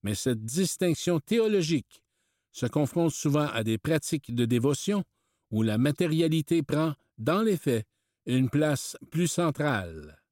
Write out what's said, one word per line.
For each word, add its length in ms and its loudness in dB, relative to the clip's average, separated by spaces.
Mais 120 -2
cette 300 -2
distinction 720 0
théologique 800 0
se 120 -4
confronte 440 0
souvent 360 0
à 160 -4
des 160 0
pratiques 560 -2
de 100 2
dévotion 580 0
où 140 0
la 160 2
matérialité 840 2
prend, 320 -2
dans 240 0
les 160 2
faits, 300 0
une 200 2
place 480 0
plus 160 0
centrale. 960 -2